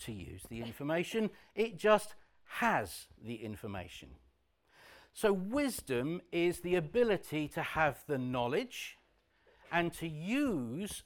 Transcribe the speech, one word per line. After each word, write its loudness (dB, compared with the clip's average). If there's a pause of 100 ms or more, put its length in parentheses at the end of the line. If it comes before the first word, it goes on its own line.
to -8
use -10
the -8
information, 0 (260)
it 0
just 6 (300)
has 0 (140)
the -8
information. -8 (1040)
So 4
wisdom 0 (100)
is 2
the 2
ability 2
to -4
have 2
the 0
knowledge -2 (720)
and 2
to -6
use -2